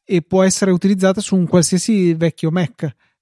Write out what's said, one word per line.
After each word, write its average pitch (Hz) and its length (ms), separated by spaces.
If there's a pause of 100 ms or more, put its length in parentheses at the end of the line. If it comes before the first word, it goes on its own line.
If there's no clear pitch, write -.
e 175 160
può 190 220
essere 190 280
utilizzata 190 480
su 190 160
un 175 120
qualsiasi 180 680
vecchio 160 360
Mac 160 460 (260)